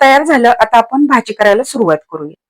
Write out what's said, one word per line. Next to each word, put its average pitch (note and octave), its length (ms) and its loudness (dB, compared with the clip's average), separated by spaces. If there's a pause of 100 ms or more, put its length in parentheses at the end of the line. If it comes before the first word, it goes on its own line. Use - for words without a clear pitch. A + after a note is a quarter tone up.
तयार C4+ 220 2
झालं, C4 260 2
आता A3+ 280 0
आपण B3+ 280 0
भाजी A#3+ 280 -2
करायला G#3 300 0
सुरुवात F#3+ 340 -2 (140)
करूया. D#3 380 -16